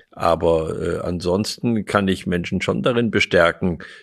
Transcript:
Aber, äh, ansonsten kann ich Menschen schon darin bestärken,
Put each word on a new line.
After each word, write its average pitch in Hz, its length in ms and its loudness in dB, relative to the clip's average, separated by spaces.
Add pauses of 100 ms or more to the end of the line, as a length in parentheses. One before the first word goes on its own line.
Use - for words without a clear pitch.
(100)
Aber, 82 680 0
äh, 85 180 -2
ansonsten 92 840 -2
kann 101 220 0
ich 95 200 0
Menschen 90 340 -2
schon - 220 -2
darin 120 280 0
bestärken, 87 680 2 (240)